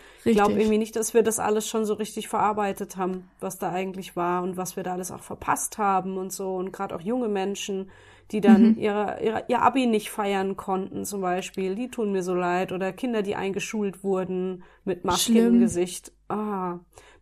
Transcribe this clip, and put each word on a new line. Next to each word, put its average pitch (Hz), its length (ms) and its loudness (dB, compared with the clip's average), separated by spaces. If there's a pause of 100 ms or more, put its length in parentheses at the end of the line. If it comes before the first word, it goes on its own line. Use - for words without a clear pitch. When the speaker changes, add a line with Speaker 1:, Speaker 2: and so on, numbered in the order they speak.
(180)
Speaker 1:
Richtig. 226 160 2
Speaker 2:
glaub 208 160 6
irgendwie 214 260 4
nicht, 220 200 -2
dass 220 180 -2
wir 226 80 8
das 214 160 0
alles 214 280 0
schon 220 200 -2
so 208 80 -2
richtig 208 340 -6
verarbeitet 202 720 -2
haben, 185 280 -4 (140)
was 190 180 -8
da 180 140 -4
eigentlich 190 420 -6
war 180 280 -2
und 180 160 -4
was 180 180 -8
wir 190 60 -4
da 180 100 -4
alles 180 180 -6
auch - 120 -14
verpasst - 560 -4
haben 190 400 0
und 190 120 -8
so. 190 260 -6
Und 185 180 -6
grad 196 180 -6
auch 175 80 -8
junge 233 280 -2
Menschen, 196 600 -4 (420)
die 208 100 0
dann 220 300 10
Speaker 1:
Mhm. 220 60 2
Speaker 2:
ihre, 208 460 -2
ihre, 220 240 -2
ihr 240 140 2
Abi 247 240 4
nicht 214 240 0
feiern 196 480 -2
konnten 190 480 -4
zum 196 160 -6
Beispiel, 185 520 -2
die 247 140 -6
tun 220 240 -2
mir 190 100 0
so 180 120 -2
leid. 180 360 0
Oder 190 220 -2
Kinder, 220 300 -2
die 196 120 -4
eingeschult 196 680 -4
wurden 185 580 -2 (220)
mit 185 220 -4
Maske 180 260 2
im 220 60 8
Speaker 1:
Schlimm. 233 220 8
Speaker 2:
Gesicht. 180 520 0 (160)
Ah, 190 500 -4 (440)